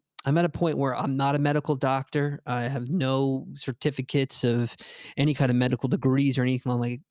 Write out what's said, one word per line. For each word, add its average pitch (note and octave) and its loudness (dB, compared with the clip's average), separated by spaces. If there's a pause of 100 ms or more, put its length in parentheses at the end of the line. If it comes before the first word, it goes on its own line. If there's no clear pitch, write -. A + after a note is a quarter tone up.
(260)
I'm C#3+ 2
at F3 2
a F3 2
point D#3 -2
where C3+ 0
I'm C3+ -2
not C#3 2
a C#3+ 2
medical D3 0
doctor. C#3 -2
I B2 -2
have B2 -4
no C3+ 0
certificates C#3 -2
of A#2+ 2 (400)
any C#3+ 2
kind C3 2
of B2 4
medical B2+ 2
degrees C3+ 2
or C3 4
anything B2+ 0
like, A#2+ -2 (120)